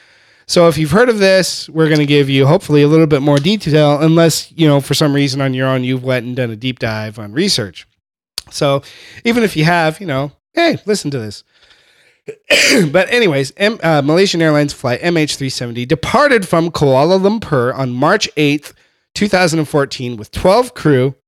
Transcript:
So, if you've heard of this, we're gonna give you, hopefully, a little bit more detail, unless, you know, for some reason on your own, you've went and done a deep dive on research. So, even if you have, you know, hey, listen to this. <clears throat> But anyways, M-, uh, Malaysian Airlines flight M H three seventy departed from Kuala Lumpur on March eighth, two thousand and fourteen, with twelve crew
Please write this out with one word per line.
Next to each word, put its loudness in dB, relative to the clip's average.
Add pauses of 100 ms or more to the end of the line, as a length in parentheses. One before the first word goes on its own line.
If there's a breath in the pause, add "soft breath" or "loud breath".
(460 soft breath)
So, 4
if 0
you've -2
heard 4
of -2
this, 0
we're 0
gonna 2
give 2
you, 2
hopefully, 2
a 4
little 4
bit 2
more 2
detail, 0
unless, 2
you 2
know, 4
for -4
some 0
reason -2
on -2
your -2
own, 0
you've -4
went -2
and -10
done -4
a -10
deep -8
dive -8
on -14
research. -4 (640)
So, -2 (420 loud breath)
even 0
if -2
you 0
have, 0
you -12
know, -4 (240)
hey, 0
listen -4
to -6
this. -12
<clears throat> -20 (1400 soft breath)
But 0
anyways, 0
M-, -2
uh, 2
Malaysian 2
Airlines 2
flight -4
M -2
H -2
three -6
seventy -8
departed 0
from 0
Kuala 2
Lumpur 0
on -4
March 0
eighth, -2 (400)
two -2
thousand 0
and -4
fourteen, -4
with -18
twelve 0
crew 0 (140)